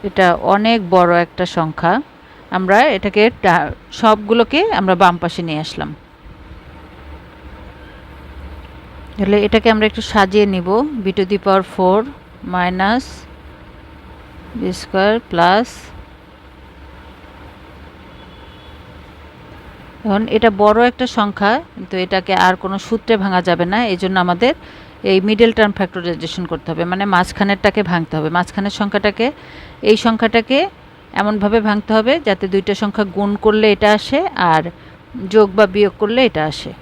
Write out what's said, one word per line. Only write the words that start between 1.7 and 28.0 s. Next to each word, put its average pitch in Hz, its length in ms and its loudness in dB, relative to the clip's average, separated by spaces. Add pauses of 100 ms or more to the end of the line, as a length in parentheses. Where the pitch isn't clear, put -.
আমরা 190 200 2 (200)
এটাকে 208 260 0 (200)
টা-, 170 280 2 (300)
সবগুলোকে 226 580 2 (200)
আমরা 190 220 2
বাম 175 220 4
পাশে 170 240 -6
নিয়ে 151 180 -4
আসলাম। 151 240 -10 (3250)
তাহলে 202 220 0 (100)
এটাকে 220 260 2
আমরা 214 160 2
একটু 220 120 -8 (100)
সাজিয়ে 202 340 2 (100)
নিব, 180 140 -4 (340)
b - 20 -6 (120)
to 202 140 0
the 202 140 0
power 196 180 2 (120)
four 185 240 2 (560)
minus 185 480 0 (1600)
b - 20 -6 (200)
square 202 360 0 (140)
plus, 180 360 2 (4000)
এখন 208 180 0 (120)
এটা 220 140 4 (120)
বড় 214 180 6 (120)
একটা 254 140 -4 (120)
সংখ্যা, 202 340 0 (220)
কিন্তু 190 220 -12 (100)
এটাকে 190 280 -2 (140)
আর 185 60 4 (100)
কোনো 190 140 -6 (100)
সূত্রে 226 260 -2 (100)
ভাঙা 185 260 0
যাবে 175 240 2
না, 220 60 0 (140)
এই 180 100 -4
জন্য 190 120 -2 (100)
আমাদের 180 280 0 (580)
এই 190 60 4 (100)
মিডল 220 300 4
টার্ম 208 220 2
ফ্যাক্টরাইজেশন 175 720 -6
করতে 160 200 -8
হবে, 160 200 -4
মানে 190 120 -2 (120)
মাঝখানেরটাকে 196 680 0 (100)
ভাঙতে 165 260 -2